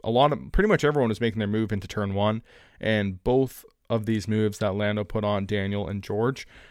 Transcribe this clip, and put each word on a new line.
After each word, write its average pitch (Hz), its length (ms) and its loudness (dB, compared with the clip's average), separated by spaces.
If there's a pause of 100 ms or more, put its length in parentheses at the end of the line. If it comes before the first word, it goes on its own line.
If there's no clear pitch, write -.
a 113 80 -2
lot 135 200 6
of, 65 200 -8
pretty 196 160 4
much 196 160 4
everyone 147 260 2
was 104 120 -4
making 113 180 0
their 104 80 0
move 107 240 -2
into 101 160 -4
turn 98 260 -4
one, 107 300 0 (360)
and 101 440 -2
both 127 420 0 (240)
of 113 160 0
these 110 220 0
moves 107 320 0
that 98 160 0
Lando 104 280 -2
put 104 200 -4
on 104 220 0
Daniel 101 420 -2
and 98 160 -6
George 113 440 -2 (240)